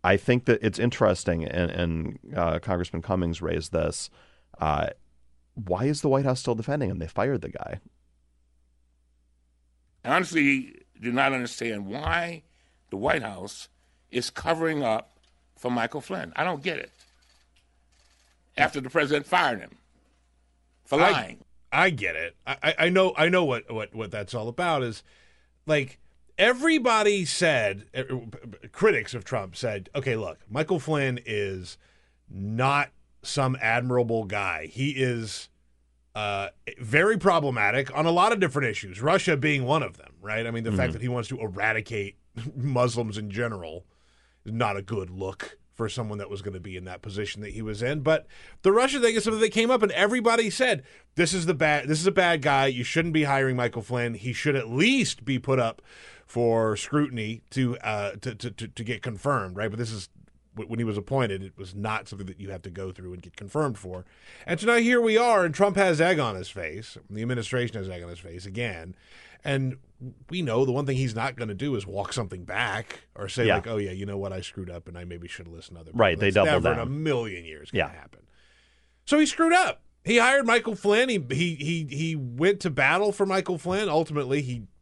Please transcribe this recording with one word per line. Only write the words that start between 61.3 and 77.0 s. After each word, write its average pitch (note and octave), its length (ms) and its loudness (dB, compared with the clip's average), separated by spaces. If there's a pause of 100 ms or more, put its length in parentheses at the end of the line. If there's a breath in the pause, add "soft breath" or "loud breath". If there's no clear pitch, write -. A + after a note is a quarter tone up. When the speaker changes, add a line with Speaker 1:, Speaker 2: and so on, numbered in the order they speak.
Speaker 3:
it G2 160 -16
was F#2+ 160 -14
not G#2+ 340 -4
something G2+ 200 -12
that F#2+ 120 -14
you G2 100 -10
have F#2 120 -12
to F#2+ 80 -14
go F#2+ 220 -8
through F2+ 200 -14
and F2+ 80 -14
get E2+ 160 -20
confirmed B2+ 400 -4
for. F2+ 280 -12 (420 loud breath)
And E3+ 140 -4
so G#3+ 80 -4
now A#3+ 80 6
here A#3+ 240 4
we A3+ 180 6
are, A3+ 260 6
and D#3+ 80 0
Trump G3 240 4
has F#3 240 6
egg E3 200 4
on A2 160 0
his F#2 120 -8
face. F2+ 480 -10 (140)
The G#2 100 -8
administration A#2+ 580 -2
has F#2+ 120 -6
egg F2 140 -10
on F2 40 -12
his E2+ 120 -14
face F2+ 260 -14
again. F#2+ 480 -6 (520 loud breath)
And C3+ 300 0 (540)
we F3+ 100 -4
know B2+ 240 2
the C3 80 2
one C3+ 140 -2
thing C3+ 100 0
he's B2+ 180 0
not B2 220 -4
gonna A2+ 160 -6
do C3+ 240 -4
is F#2+ 100 -4
walk F#2+ 280 -6
something F#2 300 -6
back G#2 560 -4 (140)
or G2+ 140 -8
say, A#2 200 0
Speaker 1:
Yeah. F#2+ 80 6
Speaker 3:
like, - 100 -2
"Oh, A2+ 100 -4
yeah, G2+ 140 -2
you F#2+ 160 -8
know G2+ 100 -6
what? G2 160 -6
I F#2 80 -8
screwed F2+ 300 -12
up E2+ 180 -14
and F2 80 -14
I F2 80 -12
maybe F2 240 -12
should - 180 -14
have E2 80 -18
listened E2 220 -18
to E2 60 -18
other D#2+ 80 -20
people." A#2+ 100 2
Speaker 1:
Right, F#2 180 6
they G#2 120 4
Speaker 3:
That's F#2+ 160 8
Speaker 1:
double D#3 40 6 (120)
Speaker 3:
never D#2+ 80 4
Speaker 1:
down. D#2 80 0
Speaker 3:
in A#2+ 100 -2
a - 20 -4
million A#2+ 540 -2